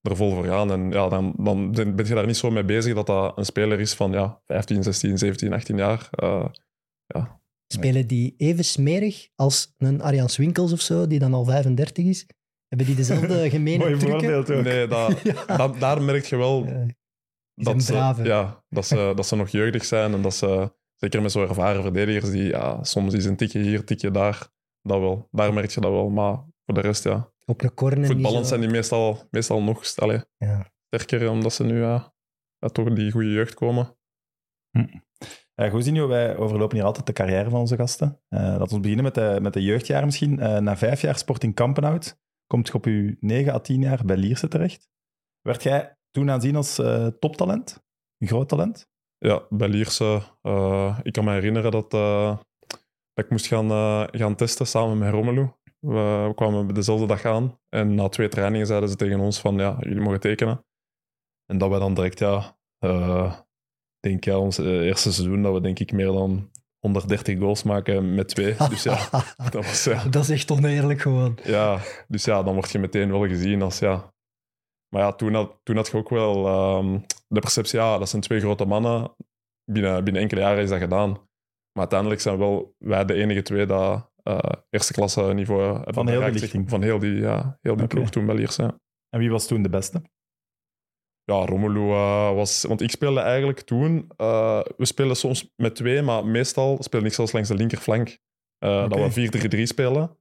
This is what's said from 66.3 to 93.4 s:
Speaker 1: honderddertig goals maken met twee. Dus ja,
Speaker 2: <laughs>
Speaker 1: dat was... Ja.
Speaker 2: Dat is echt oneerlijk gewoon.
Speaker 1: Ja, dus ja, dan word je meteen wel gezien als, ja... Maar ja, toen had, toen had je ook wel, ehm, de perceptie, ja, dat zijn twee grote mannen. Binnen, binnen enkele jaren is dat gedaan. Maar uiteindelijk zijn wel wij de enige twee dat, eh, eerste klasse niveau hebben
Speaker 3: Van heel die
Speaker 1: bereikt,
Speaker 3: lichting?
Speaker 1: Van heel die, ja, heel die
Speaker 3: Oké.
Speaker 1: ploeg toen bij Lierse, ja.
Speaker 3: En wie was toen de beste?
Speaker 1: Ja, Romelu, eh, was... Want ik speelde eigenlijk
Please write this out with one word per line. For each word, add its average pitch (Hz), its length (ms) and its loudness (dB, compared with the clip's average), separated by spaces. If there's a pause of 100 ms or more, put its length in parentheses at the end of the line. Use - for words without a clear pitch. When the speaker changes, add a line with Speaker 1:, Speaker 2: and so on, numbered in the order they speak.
Speaker 1:
honderddertig 98 600 0
goals 101 240 0
maken 98 520 0
met 98 140 0
twee. 101 260 0 (140)
Dus 113 140 -4
ja, - 280 -2
Speaker 2:
<laughs> 127 140 0 (260)
Speaker 1:
dat 107 140 -6
was... 104 200 -4
Ja. 113 240 0
Speaker 2:
Dat 139 140 2
is 131 80 -2
echt 147 200 -2
oneerlijk 143 500 2
gewoon. 127 440 0
Speaker 1:
Ja, 104 360 2 (280)
dus 107 160 -4
ja, 104 180 2
dan 95 120 0
word 95 160 -2
je - 80 -2
meteen 98 320 0
wel 98 180 2
gezien 95 340 0
als, 92 160 -2
ja... 95 360 -2 (760)
Maar 98 140 0
ja, 101 100 2
toen 107 220 -2
had, 107 280 -4
toen 110 140 -2
had 110 120 0
je - 80 -4
ook 110 120 -2
wel, 104 380 0
ehm, 95 520 2 (300)
de 104 120 0
perceptie, - 380 -2
ja, 110 200 2
dat 95 100 -4
zijn 104 140 -2
twee 113 180 0
grote 104 240 0
mannen. 113 500 0 (500)
Binnen, 95 400 0
binnen 98 180 2
enkele 104 180 0
jaren 101 220 4
is 98 80 0
dat 95 80 0
gedaan. 92 340 0
Maar - 720 -8
uiteindelijk 101 340 0
zijn 98 180 0
wel 101 400 0
wij 98 260 0
de 95 100 0
enige 101 280 0
twee 101 240 0
dat, 98 440 0 (120)
eh, 98 160 -2 (320)
eerste - 220 -2
klasse 101 300 0
niveau 98 400 0
hebben 101 320 -2
Speaker 3:
Van - 0 -
heel 117 100 0
die 120 100 2
Speaker 1:
bereikt, 110 260 0
Speaker 3:
lichting? 104 280 -4
Speaker 1:
Van 107 140 0
heel 107 160 2
die, 104 160 0
ja, 107 460 -2
heel 113 160 0
die 120 80 0
Speaker 3:
Oké. 117 100 -4
Speaker 1:
ploeg 123 160 0
toen 107 160 0
bij 110 80 0
Lierse, 110 280 -2
ja. 113 160 -2 (300)
Speaker 3:
En 117 120 -4
wie 117 100 2
was 113 160 0
toen 113 160 0
de 98 60 2
beste? 95 340 -4 (1200)
Speaker 1:
Ja, 98 200 0
Romelu, 104 460 0
eh, 101 440 2
was... 101 300 -2
Want 110 160 -2
ik 120 100 0
speelde 139 300 0
eigenlijk 135 400 0